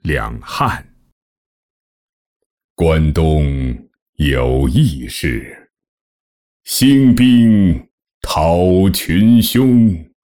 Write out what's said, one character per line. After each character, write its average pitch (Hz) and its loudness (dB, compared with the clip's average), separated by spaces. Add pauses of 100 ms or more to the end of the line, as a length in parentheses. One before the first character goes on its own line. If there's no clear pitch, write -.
两 64 -6
汉。 - -8 (1800)
关 80 0
东 71 -2 (260)
有 65 -2
义 78 -2
士， - -10 (920)
兴 135 2
兵 117 2 (340)
讨 90 0
群 107 2
凶。 113 0 (120)